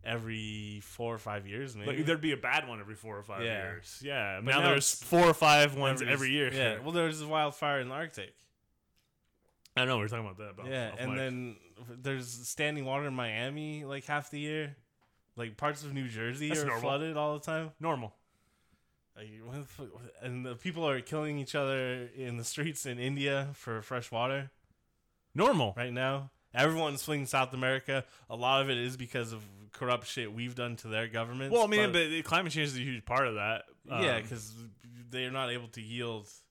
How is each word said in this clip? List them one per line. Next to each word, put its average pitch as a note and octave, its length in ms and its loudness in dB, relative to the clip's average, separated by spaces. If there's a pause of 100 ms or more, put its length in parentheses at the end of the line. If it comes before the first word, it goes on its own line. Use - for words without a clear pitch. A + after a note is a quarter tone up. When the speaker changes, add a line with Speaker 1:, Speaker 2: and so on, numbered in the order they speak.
Speaker 1:
every G#2+ 760 -6
four A#2 300 -6
or A2+ 40 -6
five G#2 300 -6
years, A#2 300 -8
maybe. A#2+ 220 -4
Speaker 2:
Like, D#3 60 0
there'd E3 140 2
be D#3 140 0
a C3 40 -2
bad C3+ 300 0
one A2+ 140 -10
every G#2 140 -12
four G#2+ 220 -10
or G#2 60 -10
five G2+ 200 -8
Speaker 1:
Yeah. A2+ 200 -2
Speaker 2:
years. - 400 -10
Yeah. G#2+ 380 -2
Speaker 1:
But B2 100 0
Speaker 2:
now C#3 80 6
Speaker 1:
now F3 120 6
Speaker 2:
there's C#3 220 4
Speaker 1:
it's - 100 -4
Speaker 2:
four E3+ 200 8
or E3+ 100 10
five D3 440 8
ones C3+ 240 2
Speaker 1:
every C3+ 120 2
Speaker 2:
every C3+ 180 2
year. C3+ 220 4
Speaker 1:
Yeah. A#2 260 2
Well, C#3+ 120 -6
there's D#3+ 300 2
a D3+ 60 -6
wildfire D3 520 2
in B2 80 -2
the C3 80 -6
Arctic. D3 380 -8 (1400)
Speaker 2:
I B2+ 80 2
know. C3 120 4
We G#2 60 2
were G#2+ 60 -2
talking A2+ 160 -6
about F#2+ 140 -10
that. G2+ 180 -12
But G2 100 -12
Speaker 1:
Yeah, B2+ 240 -4
Speaker 2:
off G#2 80 -10
Speaker 1:
and C3 120 -4
Speaker 2:
mic. C3 80 -2
Speaker 1:
then B2+ 360 -4 (460)
there's C3 280 -4
standing C#3+ 540 -2
water C#3 240 0
in C3+ 60 -2
Miami, C3+ 720 -4
like, C#3 200 -6
half D3 240 -2
the D3 100 -8
year. D3+ 360 -4 (600)
Like, A#2 180 -6
parts D3 280 -2
of C#3+ 100 -8
New C3+ 160 -2
Jersey A#2+ 400 -2
Speaker 2:
That's D#3 120 2
Speaker 1:
are C#3+ 40 2
Speaker 2:
normal. A#2 160 0
Speaker 1:
flooded C#3+ 360 0
all D3+ 220 0
the - 60 -14
time. D#3+ 340 -4
Speaker 2:
Normal. C3+ 340 -2 (1000)
Speaker 1:
Like, G#2+ 140 -14 (160)
what B2 100 -10
the D3 80 -10
fuck? C3 240 -14 (340)
And B2+ 240 -6
the B2 100 -6
people E3 320 -2
are C3+ 120 2
killing D3+ 400 -2
each C3+ 160 -6
other B2+ 600 0
in B2 220 -6
the A#2 60 -6
streets D3+ 420 -2
in B2 140 -4
India C#3 540 0
for A2+ 280 -6
fresh A#2+ 300 -6
water C3+ 400 0 (840)
Speaker 2:
Normal. D#3 420 6
Speaker 1:
right B2 160 -2
now. C3+ 380 0 (220)
Everyone's D3+ 500 4
fleeing D3 220 0
South C3 280 2
America. C3 520 0 (240)
A A#2 60 -8
lot C3 260 4
of C#3 80 0
it B2+ 80 2
is B2 200 -2
because A#2+ 340 -4
of G#2+ 120 -10 (280)
corrupt B2 360 0
shit A2+ 260 -4
we've A#2+ 200 -6
done A#2+ 240 -4
to - 100 -12
their A2 200 0
governments, A#2 440 -4
Speaker 2:
Well, A#3 120 8
I G#3 40 6
mean, G#3 240 6
Speaker 1:
but E3+ 200 4
Speaker 2:
but D#3+ 140 -2
climate E3+ 280 2
change D3+ 160 2
is C3+ 80 -6
a B2 40 -4
huge B2 240 -6
part B2+ 220 2
of A2+ 80 0
that. G#2+ 300 0 (200)
Speaker 1:
Yeah, A#2+ 320 2
Speaker 2:
Um, A2 100 -2
Speaker 1:
'cause A2 260 -10 (560)
they're B2+ 220 -2
not C3 200 -2
able A#2+ 180 -6
to A#2 120 -12
yield A2+ 480 -4 (220)